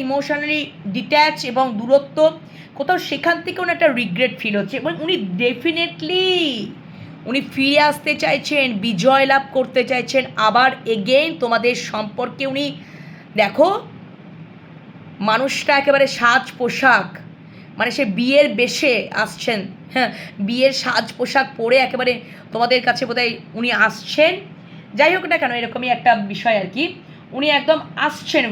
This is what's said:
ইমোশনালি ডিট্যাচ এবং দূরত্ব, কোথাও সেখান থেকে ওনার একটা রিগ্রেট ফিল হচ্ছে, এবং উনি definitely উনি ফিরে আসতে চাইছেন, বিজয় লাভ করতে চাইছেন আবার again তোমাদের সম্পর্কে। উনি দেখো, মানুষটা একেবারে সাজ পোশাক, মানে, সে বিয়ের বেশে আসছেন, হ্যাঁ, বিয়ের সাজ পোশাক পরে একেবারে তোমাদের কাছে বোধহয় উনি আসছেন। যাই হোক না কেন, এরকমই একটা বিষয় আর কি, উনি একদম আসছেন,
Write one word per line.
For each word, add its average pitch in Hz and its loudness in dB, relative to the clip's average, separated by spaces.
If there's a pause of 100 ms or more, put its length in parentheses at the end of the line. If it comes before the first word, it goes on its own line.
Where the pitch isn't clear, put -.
ইমোশনালি 294 -2 (340)
ডিট্যাচ 302 2 (140)
এবং 262 2 (140)
দূরত্ব, 277 2 (600)
কোথাও 349 0 (120)
সেখান 320 0 (100)
থেকে 359 -6
ওনার 349 -2
একটা 339 4 (120)
রিগ্রেট 233 0
ফিল 208 -2
হচ্ছে, 196 -6
এবং 302 -4 (120)
উনি 349 0 (280)
definitely 330 -2 (1040)
উনি 262 -2 (120)
ফিরে 277 2 (100)
আসতে 294 -4 (120)
চাইছেন, 285 0 (200)
বিজয় 240 4
লাভ 269 4 (120)
করতে 262 0 (100)
চাইছেন 254 0 (240)
আবার 240 4 (260)
again 254 2 (140)
তোমাদের 233 2 (160)
সম্পর্কে। 226 -6 (100)
উনি 285 -2 (760)
দেখো, 277 4 (1600)
মানুষটা 254 0 (100)
একেবারে 277 4 (120)
সাজ 240 4 (120)
পোশাক, 240 2 (720)
মানে, 233 -2
সে 285 0 (140)
বিয়ের 277 4 (140)
বেশে 247 2 (300)
আসছেন, 214 -4 (340)
হ্যাঁ, 247 2 (380)
বিয়ের 254 2 (100)
সাজ 247 0 (120)
পোশাক 262 0 (120)
পরে 240 4
একেবারে 247 0 (400)
তোমাদের 240 2
কাছে 247 0
বোধহয় 240 0 (260)
উনি 240 -2 (180)
আসছেন। 311 2 (640)
যাই 302 6
হোক 359 -4
না 339 2
কেন, 247 0
এরকমই 240 -6
একটা 240 4 (220)
বিষয় 226 0
আর 185 -6
কি, 277 -2 (540)
উনি 285 0 (120)
একদম 302 2 (280)
আসছেন, 294 -2